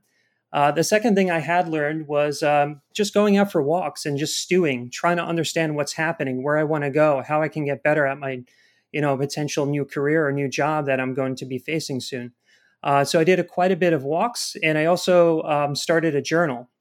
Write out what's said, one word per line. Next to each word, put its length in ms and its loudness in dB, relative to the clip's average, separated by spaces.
Uh, 180 4
the 140 2
second 320 2
thing 160 2
I 80 0
had 280 0
learned 380 -2
was, 360 0
um, 380 2
just 200 -2
going 220 4
out 140 2
for 100 0
walks 460 -2
and 100 -2
just 220 -4
stewing, 520 0
trying 260 0
to 80 -2
understand 500 -2
what's 200 -4
happening, 500 -4
where 120 2
I 60 2
wanna 280 -2
go, 360 2
how 160 0
I 60 -2
can 160 -6
get 180 -4
better 240 2
at 120 -2
my, 240 -6
you 80 -2
know, 160 2
potential 500 -2
new 180 -2
career 420 0
or 60 0
new 160 -2
job 380 -2
that 140 0
I'm 140 -4
going 220 -2
to 80 -12
be 140 -8
facing 420 -6
soon. 320 -10
Uh, 180 4
so 160 2
I 60 4
did 160 4
a, 40 0
quite 280 0
a 40 0
bit 180 2
of 100 -2
walks, 580 -4
and 160 2
I 60 2
also, 580 4
um, 320 0
started 400 0
a 80 -2
journal. 460 -2